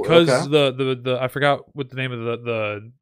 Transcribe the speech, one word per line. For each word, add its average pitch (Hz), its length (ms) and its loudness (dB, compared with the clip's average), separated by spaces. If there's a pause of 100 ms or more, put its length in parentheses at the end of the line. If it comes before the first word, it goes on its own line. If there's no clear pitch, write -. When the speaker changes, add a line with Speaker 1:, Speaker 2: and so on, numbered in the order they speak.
Speaker 1:
because 165 260 6
Speaker 2:
okay. 139 220 2
Speaker 1:
the, 143 200 4
the, 131 300 -4
the, 127 180 -4
I 127 100 -2
forgot 143 460 -2
what 139 140 -10
the 127 60 -16
name 131 160 -6
of 120 80 -8
the, 117 180 -4
the 110 540 -6 (100)